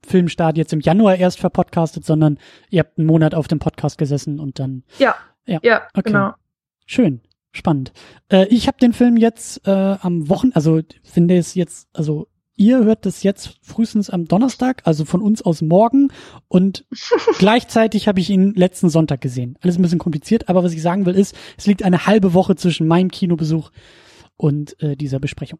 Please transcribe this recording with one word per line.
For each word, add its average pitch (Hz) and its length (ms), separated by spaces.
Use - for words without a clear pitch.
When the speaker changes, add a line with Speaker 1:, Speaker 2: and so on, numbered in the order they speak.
Speaker 1:
Filmstart, 170 520
jetzt 156 140
im 160 80
Januar 185 360
erst 180 240
verpodcastet, 170 640
sondern 156 340
ihr 175 120
habt - 180
einen 156 100
Monat 156 260
auf 160 140
dem 156 100
Podcast - 400
gesessen 143 400
und 143 220
dann 131 240
Speaker 2:
Ja, 254 180
Speaker 1:
Ja, 175 180
Speaker 2:
ja, 226 180
Speaker 1:
okay. 196 80
Speaker 2:
genau. 196 220
Speaker 1:
Schön, 151 340
spannend. 139 420
Äh, 190 160
ich 220 220
hab - 100
den 240 140
Film 240 240
jetzt, - 500
äh, 196 40
am 170 280
Wochen-, 254 260
also 160 260
finde 175 340
es 170 200
jetzt, - 380
also 151 340
ihr 233 240
hört 220 220
das - 160
jetzt - 400
frühestens - 480
am 170 160
Donnerstag, 254 580
also 156 200
von 180 180
uns 214 200
aus 170 200
morgen. 226 500
Und 185 360
Speaker 2:
<laughs> 403 280
Speaker 1:
gleichzeitig 220 680
habe 190 140
ich 175 100
ihn 196 240
letzten 185 360
Sonntag 151 300
gesehen. 123 420
Alles 175 160
ein 190 40
bisschen 175 160
kompliziert, 170 500
aber 180 140
was 175 120
ich 156 80
sagen 175 240
will 180 80
ist, 196 200
es - 100
liegt 202 160
eine 180 240
halbe 190 280
Woche 185 220
zwischen 160 300
meinem 175 240
Kinobesuch 165 600
und, 147 460
äh, 147 140
dieser 135 220
Besprechung. - 420